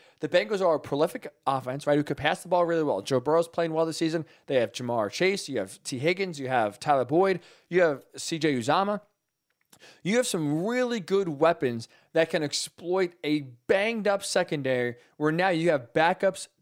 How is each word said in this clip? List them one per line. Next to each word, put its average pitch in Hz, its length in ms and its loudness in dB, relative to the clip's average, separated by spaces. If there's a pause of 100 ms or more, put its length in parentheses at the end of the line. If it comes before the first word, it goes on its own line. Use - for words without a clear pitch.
(200)
the - 80 -6
Bengals 196 340 0
are 170 120 4
a 139 60 -2
prolific 160 500 -4 (160)
offense, 131 400 -4
right, 147 120 4
who 147 40 2
could 147 140 -4
pass 156 260 -2
the 180 60 -16
ball 175 160 2
really 165 180 0
well. 107 200 -2
Joe 131 180 0
Burrow's 160 260 2
playing 165 280 -4
well 165 100 2
this 160 140 -4
season. 160 260 -2 (220)
They 139 80 -2
have 117 180 2
Ja'Marr 117 400 -2
Chase. - 340 0
You 131 120 -4
have 95 240 -6
T 131 160 -8
Higgins. 180 420 -2
You 131 80 -6
have 113 320 0
Tyler 139 240 2
Boyd. 175 360 2 (280)
You 175 140 2
have 143 240 0 (100)
C 160 220 -6
J 147 160 2
Uzomah. 180 480 0 (1000)
You 202 140 0
have 247 100 2
some 156 380 0
really 240 340 0
good 190 300 0
weapons 143 600 0 (260)
that 160 160 2
can 165 120 0
exploit 175 680 -2 (100)
a 147 200 0 (240)
banged-up 202 580 0
secondary 131 720 -2 (220)
where 151 140 0
now 180 180 2
you 165 200 2
have 131 220 0
backups 185 560 2 (140)